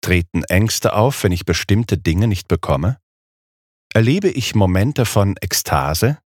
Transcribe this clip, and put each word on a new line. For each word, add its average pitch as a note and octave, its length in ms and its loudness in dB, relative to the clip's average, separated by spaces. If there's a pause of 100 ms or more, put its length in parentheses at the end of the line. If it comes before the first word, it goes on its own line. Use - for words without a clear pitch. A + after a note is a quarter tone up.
Treten F2 420 0
Ängste G2+ 480 0
auf, A#2 300 0
wenn F#2+ 100 2
ich E2+ 120 -4
bestimmte G2+ 520 -2
Dinge E2+ 300 0
nicht G2+ 220 -4
bekomme? D#2 500 -2 (960)
Erlebe D3 340 2
ich - 260 -4
Momente G#2+ 520 2
von G2 340 0
Ekstase? D#2+ 760 -2 (120)